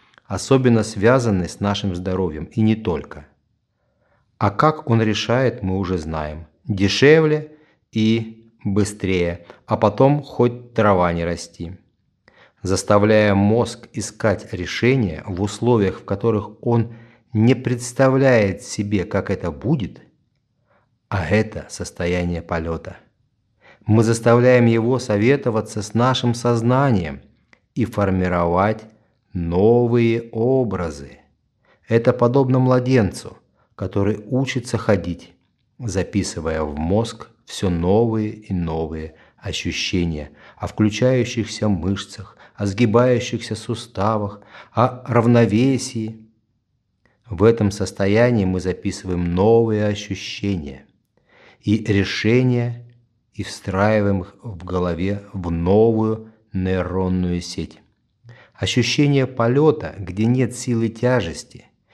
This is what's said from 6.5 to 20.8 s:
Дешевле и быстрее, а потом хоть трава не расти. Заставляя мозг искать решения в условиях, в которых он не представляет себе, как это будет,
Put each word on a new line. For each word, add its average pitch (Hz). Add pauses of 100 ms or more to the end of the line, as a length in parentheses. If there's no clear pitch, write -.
Дешевле 147 (340)
и 110 (120)
быстрее, 95 (200)
а 110
потом 135
хоть -
трава 95
не 85
расти. 85 (840)
Заставляя 104
мозг 104
искать 104
решения 98
в 92
условиях, 104
в -
которых 104 (100)
он 117 (360)
не 113
представляет 127
себе, 101
как -
это 90
будет, 110 (1080)